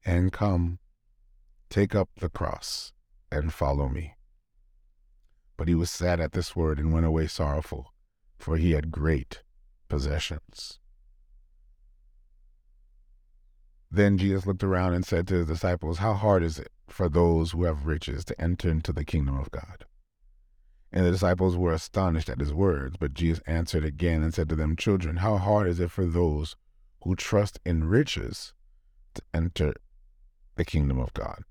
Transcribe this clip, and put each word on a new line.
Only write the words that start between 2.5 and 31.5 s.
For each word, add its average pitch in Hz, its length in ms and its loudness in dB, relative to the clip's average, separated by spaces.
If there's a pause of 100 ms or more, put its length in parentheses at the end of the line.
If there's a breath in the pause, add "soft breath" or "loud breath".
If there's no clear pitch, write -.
and 76 220 -2
follow 69 380 0
me.' 76 260 -8 (1400)
But 80 100 -2
he 85 60 6
was 82 160 2
sad 87 280 0
at 80 140 -2
this - 240 -4
word 78 220 0
and 80 160 2
went 82 100 4
away 80 220 2
sorrowful, 73 680 -6 (460)
for 80 180 -2
he 85 140 4
had 78 200 0
great 76 520 -2 (460)
possessions." - 920 -6 (3000)
Then 101 300 4
Jesus 95 260 2
looked 95 200 -2
around 92 300 2
and 90 120 0
said 87 220 0
to 92 80 0
his 85 100 2
disciples, 82 520 -2
"How 107 160 0
hard 101 280 4
is 80 160 -2
it - 140 -14 (160)
for 92 200 -2
those 82 440 4
who 85 120 -2
have 76 220 -2
riches 78 380 -4
to - 160 -8
enter 87 280 0
into 80 240 0
the 73 120 -4
kingdom 69 340 0
of 69 140 -8
God?" - 340 -14 (1040)
And 90 160 2
the 87 60 6
disciples 90 440 2
were 87 160 2
astonished 80 560 0
at - 120 -6
his 73 120 -2
words, 78 460 0
but 71 160 -2
Jesus 82 320 0
answered 82 380 0
again 78 400 0
and 80 100 0
said 78 140 -2
to 78 80 0
them, 78 180 0
"Children, 87 440 0
how 104 180 0
hard 101 320 2
is 87 100 0
it 87 140 -2
for 95 120 0
those 82 520 0 (480)
who 92 100 0
trust - 500 0
in 82 200 0
riches - 680 -2 (600)
to - 80 -12 (100)
enter 82 400 0 (840)
the - 80 0
kingdom 69 340 2
of 60 160 -4
God?" - 360 -8